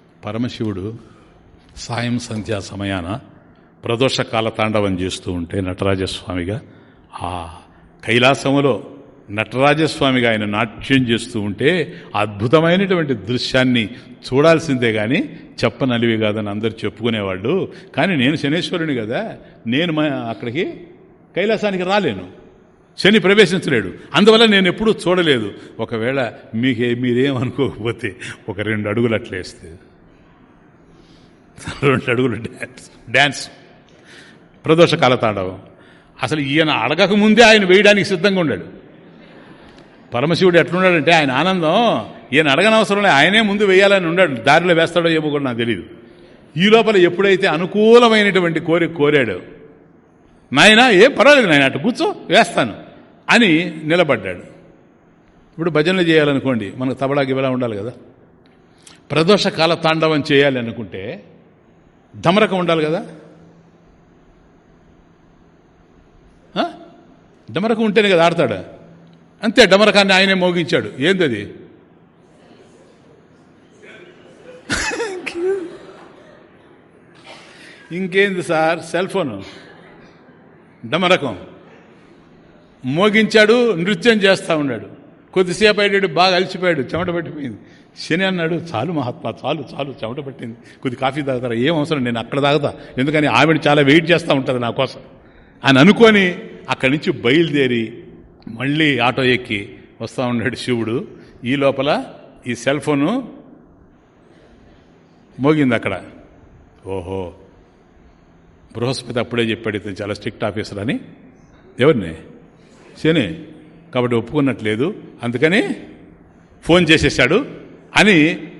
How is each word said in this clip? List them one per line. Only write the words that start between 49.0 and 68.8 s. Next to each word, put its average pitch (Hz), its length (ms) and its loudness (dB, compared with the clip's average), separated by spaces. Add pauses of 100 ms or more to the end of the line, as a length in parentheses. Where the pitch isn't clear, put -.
"నాయనా, 214 380 6
ఏం 208 280 6
పర్వాలేదు 262 280 6
నాయన, 143 180 4
అటు 131 140 -2
కూర్చో, 254 380 -4 (100)
వేస్తాను" 156 480 2 (560)
అని 175 540 2
నిలబడ్డాడు. 139 540 0
ఇప్పుడు - 1300 -14
భజనలు 165 320 0
చేయాలనుకోండి, 135 720 2
మనకు 131 180 -6
తబలా 139 280 -2
గిబలా 131 280 0
ఉండాలి 123 260 -4
కదా, 107 160 -8 (1200)
ప్రదోష 165 360 2
కాల 165 280 0
తాండవం 160 580 0
చేయాలి 139 260 4
అనుకుంటే 120 640 -10 (920)
ధమరకం 185 420 2
ఉండాలి 165 260 0
కదా, 180 220 -4 (3500)
ఆ? 339 140 -4 (800)
ధమరకం 220 340 -2
ఉంటేనే 208 260 2
కదా 170 160 4
ఆడతాడు. 151 280 0 (880)